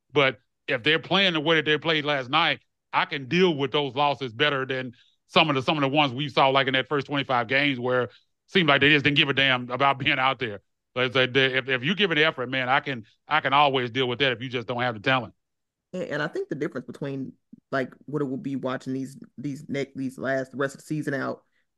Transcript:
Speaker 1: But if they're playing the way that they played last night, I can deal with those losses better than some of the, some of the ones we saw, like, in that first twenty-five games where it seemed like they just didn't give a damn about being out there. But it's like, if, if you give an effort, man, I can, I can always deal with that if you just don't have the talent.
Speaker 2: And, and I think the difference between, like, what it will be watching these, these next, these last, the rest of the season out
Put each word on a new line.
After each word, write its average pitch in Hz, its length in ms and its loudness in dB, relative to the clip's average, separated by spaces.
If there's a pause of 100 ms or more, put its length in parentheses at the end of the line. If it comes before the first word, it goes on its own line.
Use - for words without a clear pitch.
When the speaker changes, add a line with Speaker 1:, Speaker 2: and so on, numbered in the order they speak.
(120)
Speaker 1:
But 135 280 2 (280)
if 131 160 -2
they're 156 160 4
playing 185 340 2
the 156 60 -2
way 160 160 2
that 156 100 2
they 151 120 2
played 156 280 -2
last 139 240 -2
night, 151 300 2 (320)
I 156 140 2
can 139 220 -8
deal 175 280 4
with 135 160 -2
those 143 240 -2
losses 139 380 0
better 135 320 0
than 131 280 -6 (340)
some 165 220 4
of 139 60 0
the, 135 60 0
some 160 160 0
of 147 40 0
the 135 80 2
ones 139 240 2
we 147 160 -6
saw, 143 200 4
like, 135 180 2
in 131 60 0
that 131 140 0
first 139 200 -2
twenty-five 131 400 -2
games 135 320 0
where 127 240 0
it 117 80 -8 (360)
seemed 170 220 4
like 139 120 6
they 143 80 6
just 147 160 4
didn't 143 120 2
give 151 120 4
a 139 40 0
damn 127 380 0
about 135 260 2
being 139 220 -2
out 131 200 0
there. 107 220 -6 (340)
But 127 100 0
it's 123 100 -2
like, 127 200 2
if, 131 320 2
if 127 160 -2
you 175 120 -2
give 180 160 2
an 151 60 -2
effort, 151 320 0
man, 131 200 -2
I 139 100 4
can, 127 260 -6 (220)
I 151 120 0
can 139 140 -2
always 135 380 4
deal 127 160 0
with 120 120 -2
that 135 120 2
if 113 100 -4
you 131 80 -8
just 120 180 -6
don't 120 140 -4
have 123 140 -2
the 104 60 -14
talent. 127 320 0 (600)
Speaker 2:
And, 185 100 -6
and 147 200 -4
I 156 40 -2
think 392 220 -8
the - 60 -8
difference 131 320 -6
between, 135 460 -8 (380)
like, 131 220 -2 (120)
what 143 160 -4
it 143 40 -2
will 131 120 -4
be 135 180 -6
watching 131 380 -6
these, 135 240 -8 (200)
these 139 300 -10
next, 139 300 -6
these 135 200 -8
last, 131 340 -4
the 123 60 -14
rest 139 180 -2
of - 40 -20
the - 60 -20
season 151 280 -4
out 131 300 -6 (340)